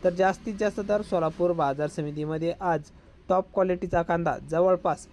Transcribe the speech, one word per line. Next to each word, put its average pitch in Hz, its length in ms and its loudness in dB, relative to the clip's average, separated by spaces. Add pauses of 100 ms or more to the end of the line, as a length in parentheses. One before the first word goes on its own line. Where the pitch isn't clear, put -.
तर 180 100 4
जास्तीत 190 460 0
जास्त 208 200 0
दर 208 220 0
सोलापूर 175 500 0
बाजार 147 360 0
समितीमध्ये 151 720 -4
आज 165 280 -2 (400)
टॉप 190 240 0
क्वालिटीचा 180 480 0
कांदा 170 340 0 (140)
जवळपास 175 640 2